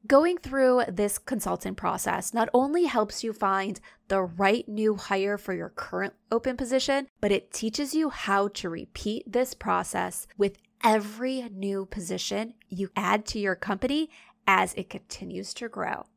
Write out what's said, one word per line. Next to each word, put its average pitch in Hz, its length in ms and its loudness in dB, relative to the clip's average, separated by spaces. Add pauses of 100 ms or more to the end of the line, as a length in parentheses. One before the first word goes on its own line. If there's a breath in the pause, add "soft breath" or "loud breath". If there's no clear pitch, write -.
Going 320 320 6
through 254 500 4
this 208 300 -2
consultant 190 600 -4
process 175 560 -2
not 233 200 2
only 285 320 4
helps 226 380 0
you 226 100 -2
find 190 460 0 (280 loud breath)
the 196 140 2
right 190 460 2
new 214 280 2
hire 202 420 0
for 196 160 -6
your 170 160 -6
current - 440 -6 (180)
open 247 260 0
position, 269 500 0 (120)
but 208 120 2
it - 200 0
teaches 269 440 -4
you 311 140 2
how 202 400 0
to 196 200 -6
repeat - 640 -6
this 247 240 0
process 180 720 -2 (100)
with 196 200 2 (260)
every 226 680 0
new 196 380 -4
position 196 680 -6 (160)
you 185 260 -4
add 202 300 0
to - 140 -6
your 196 160 2
company 262 540 -2 (360 loud breath)
as 190 300 4
it - 140 -8
continues 185 640 -10
to 240 120 -10
grow. - 380 -6 (120)